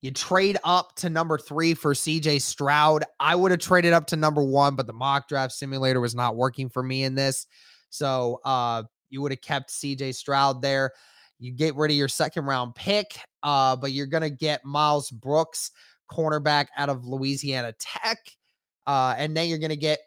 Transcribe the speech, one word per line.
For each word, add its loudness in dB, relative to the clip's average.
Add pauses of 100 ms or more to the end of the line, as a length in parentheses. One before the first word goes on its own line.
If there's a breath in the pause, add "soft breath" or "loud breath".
you -8
trade 2
up 2
to -4
number 0
three 0
for 0
C -2
J 2
Stroud. 4 (160)
I 4
would 4
have 2
traded 4
up 4
to -2
number 2
one, 4
but -4
the -12
mock -2
draft -4
simulator 0
was -2
not -2
working -2
for -4
me -2
in -2
this. -2 (440 soft breath)
So, -2
uh, 0 (260)
you -10
would -4
have -10
kept -6
C -6
J -8
Stroud 0
there. 0 (480 soft breath)
You -12
get -2
rid 0
of 2
your 0
second -4
round -2
pick, -2 (240)
uh, 4
but -6
you're -4
gonna -2
get -4
Miles 2
Brooks, -2 (400 soft breath)
cornerback 0 (100)
out -2
of -4
Louisiana -4
Tech. -6 (680)
Uh, 2
and -4
then 0
you're -2
gonna -2
get 0